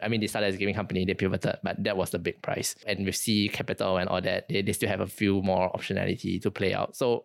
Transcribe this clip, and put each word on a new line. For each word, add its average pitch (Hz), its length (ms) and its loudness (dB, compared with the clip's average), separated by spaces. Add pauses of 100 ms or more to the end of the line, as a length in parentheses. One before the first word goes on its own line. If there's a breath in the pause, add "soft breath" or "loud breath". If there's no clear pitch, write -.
I 107 60 -2
mean, 113 120 2
they 104 60 2
started 104 220 2
as 95 60 2
a 92 40 -4
gaming 98 160 2
company, 95 300 0
they 95 100 2
pivoted, 95 480 0
but - 220 -2
that 104 120 0
was 92 140 0
the 85 80 -2
big - 240 -6
price. - 320 -2 (120)
And 98 200 -2
with 98 100 0
C 104 320 2
Capital 95 500 0
and 92 100 0
all 92 140 0
that, 92 260 -2
they, 98 140 0
they 101 100 0
still 110 160 0
have 98 120 0
a 98 60 -2
few 98 360 2
more 92 300 2
optionality 95 720 -2
to 107 80 0
play 98 240 0
out. 98 220 -4
So 120 280 0